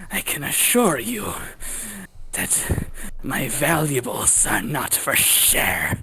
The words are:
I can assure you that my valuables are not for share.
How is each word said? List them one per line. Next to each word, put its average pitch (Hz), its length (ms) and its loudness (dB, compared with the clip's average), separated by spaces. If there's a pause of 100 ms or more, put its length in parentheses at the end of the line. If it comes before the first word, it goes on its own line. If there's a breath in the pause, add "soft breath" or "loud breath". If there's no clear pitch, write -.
I 196 120 -4
can - 220 -6
assure 160 560 4
you 120 340 -4 (960 loud breath)
that - 560 0 (340 loud breath)
my 139 280 -2
valuables 143 960 2
are - 140 2
not 131 320 -2
for - 220 0
share. - 880 2